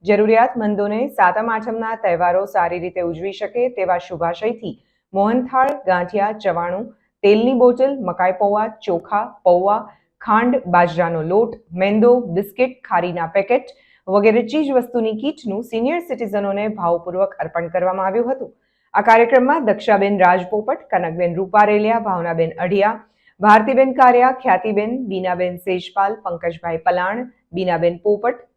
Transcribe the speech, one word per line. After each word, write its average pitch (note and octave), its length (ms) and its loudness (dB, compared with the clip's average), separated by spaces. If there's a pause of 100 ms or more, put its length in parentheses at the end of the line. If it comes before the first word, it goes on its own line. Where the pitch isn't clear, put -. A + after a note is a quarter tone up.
જરૂરિયાતમંદોને G#3+ 1040 2
સાતમ G#3+ 440 0
આઠમના A3 440 -6
તહેવારો F3+ 500 0
સારી F3+ 340 -2
રીતે F3+ 220 -8
ઉજવી E3+ 300 -6
શકે G#3+ 380 -4
તેવા F#3 280 -2
શુભાશયથી F3+ 840 -6 (300)
મોહનથાળ, B3+ 560 0 (180)
ગાંઠિયા, F#3 440 -2
ચવાણું, F#3 540 -4 (380)
તેલની G#3+ 300 4
બોટલ, B3+ 480 4
મકાઈ F3+ 300 -2
પૌવા, G#3 360 0
ચોખા, G#3 760 -6
પૌવા, F#3+ 440 2 (320)
ખાંડ, A#3+ 460 2
બાજરાનો E3+ 540 0
લોટ, G#3+ 320 0 (180)
મેંદો, G#3+ 480 2
બિસ્કિટ, G#3 640 -4
ખારીના F3 420 -4
પેકેટ G3 400 -2 (420)
વગેરે G#3+ 400 2
ચીજ C#4+ 240 -2
વસ્તુની A#3+ 420 -2
કીટનું A3+ 500 -6
સિનિયર A#3+ 360 -4
સિટીઝનોને G#3 680 -4
ભાવપૂર્વક F3+ 720 -2
અર્પણ E3 280 -4
કરવામાં F#3 380 -2
આવ્યું A#3 260 -2
હતું. C4+ 220 -8 (400)
આ G3+ 80 2
કાર્યક્રમમાં B3 640 4
દક્ષાબેન G3+ 540 2
રાજપોપટ, F#3 580 2
કનકબેન F3 580 -4
રૂપારેલિયા, G#3 640 2
ભાવનાબેન E3+ 600 -2
અઢિયા, G3 400 0 (400)
ભારતીબેન A3+ 540 4
કારિયા, B3 380 6
ખ્યાતિબેન, A3 760 -2
બીનાબેન F3+ 500 -4
સેજપાલ, G3 580 -4
પંકજભાઈ E3+ 600 -8
પલાણ, F#3 540 -2 (220)
બીનાબેન F3 440 -2
પોપટ G#3 360 -2 (240)